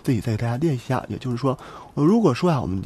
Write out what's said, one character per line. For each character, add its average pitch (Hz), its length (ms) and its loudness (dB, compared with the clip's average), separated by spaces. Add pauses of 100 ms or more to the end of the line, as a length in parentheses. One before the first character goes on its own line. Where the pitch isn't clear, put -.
这 139 100 0
里 113 60 2
再 117 120 -2
给 110 60 0
大 120 100 -4
家 120 100 -2
列 156 160 0
一 127 60 -2
下， - 300 -4
也 107 80 -6
就 - 120 -8
是 120 80 -2
说， 131 180 0 (380)
我 143 100 0
如 202 160 6
果 180 140 4
说 180 160 2
啊， 151 100 2
我 82 60 -2
们 95 200 -4